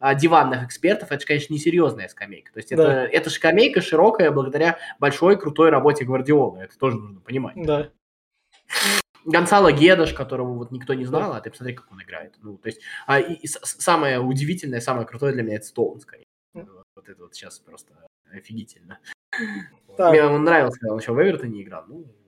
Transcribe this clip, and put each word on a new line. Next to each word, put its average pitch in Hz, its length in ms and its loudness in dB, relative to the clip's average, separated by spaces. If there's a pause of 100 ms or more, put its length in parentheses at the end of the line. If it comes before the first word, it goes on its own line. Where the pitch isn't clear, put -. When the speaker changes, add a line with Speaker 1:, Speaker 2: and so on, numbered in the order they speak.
Speaker 1:
а, 135 120 4
диванных 139 520 4
экспертов, - 480 -2
это, 139 120 -8
конечно, 147 280 -4
несерьезная 147 560 0
скамейка. 98 440 -18
То - 60 -16
есть - 160 -10
Speaker 2:
Да. 139 300 4
Speaker 1:
это, - 120 -2
это 160 120 -2
скамейка 185 520 2
широкая 175 500 4
благодаря 143 460 0 (220)
большой, 165 400 2
крутой 156 300 2
работе 143 360 2
Гвардиолы. 131 580 0
Это - 140 -20
тоже 123 200 -2
нужно 101 240 -16
понимать. 123 340 -10
Speaker 2:
Да. 151 340 -4 (1400)
Speaker 1:
Гонсало 175 460 4
Гедеш, 160 420 4
которого 127 420 -8
вот 120 160 -12
никто 131 240 -6
не 127 100 -8
Speaker 2:
Да. 127 40 -8
Speaker 1:
знал, 165 240 -4
а 110 80 -10
ты 110 80 -14
посмотри, 123 260 -14
как - 160 -20
он 95 120 -20
играет. 87 400 -16
Ну, 104 140 -18
то - 120 -14
есть, - 120 -14 (260)
а, 139 140 2
и, 170 140 -6
и 151 120 -14
с-, - 160 -10
с-, - 180 -10
самое 143 380 0
удивительное, 135 640 -4
самое 120 260 -4
крутое 135 260 -4
для 123 100 -4
меня — 107 140 -6
это - 80 -12
Стоунс, - 400 -6
конечно. - 200 -20 (300)
Speaker 2:
М. 101 140 -18 (260)
Speaker 1:
Вот - 140 -20
это 87 140 -20
вот 87 120 -20
щас - 240 -20
просто - 340 -20 (380)
офигительно. 98 680 -18 (880)
Вот. - 100 -20
Speaker 2:
Так. 175 140 4
Speaker 1:
Мне 156 120 8
он 147 200 2
нравился, 151 360 2
когда 110 140 -6
он 110 60 -6
еще 117 140 -6
в 135 80 0
Эвертоне 135 420 -2
играл. 87 240 -18
Ну, 151 180 -20 (220)